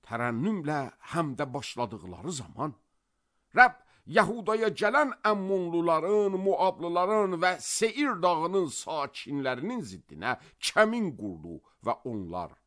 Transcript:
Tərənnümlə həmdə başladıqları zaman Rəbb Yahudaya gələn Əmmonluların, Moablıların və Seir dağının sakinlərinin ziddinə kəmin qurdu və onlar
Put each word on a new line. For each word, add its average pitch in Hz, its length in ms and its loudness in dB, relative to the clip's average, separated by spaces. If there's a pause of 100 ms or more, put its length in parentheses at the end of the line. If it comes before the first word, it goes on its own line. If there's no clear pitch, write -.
Tərənnümlə 143 760 -2 (300)
həmdə 147 400 -2
başladıqları 113 800 -8
zaman 135 460 -8 (800)
Rəbb 247 260 6 (260)
Yahudaya 220 600 2
gələn 233 540 2
Əmmonluların, 190 1160 2
Moablıların 185 1000 2
və 180 180 4
Seir 226 640 -2
dağının 175 460 2
sakinlərinin 139 1120 -4
ziddinə 95 560 -6 (200)
kəmin 220 580 2
qurdu 87 460 -10 (180)
və 117 220 -2
onlar 90 500 -8 (160)